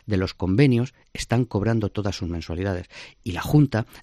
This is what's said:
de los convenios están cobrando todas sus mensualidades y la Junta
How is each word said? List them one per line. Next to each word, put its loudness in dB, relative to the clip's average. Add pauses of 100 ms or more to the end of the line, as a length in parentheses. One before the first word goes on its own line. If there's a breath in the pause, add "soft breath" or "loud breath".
de -2
los 0
convenios 2 (180 soft breath)
están 0
cobrando 0
todas -4
sus -6
mensualidades -6 (340 loud breath)
y -8
la -6
Junta 2 (160 loud breath)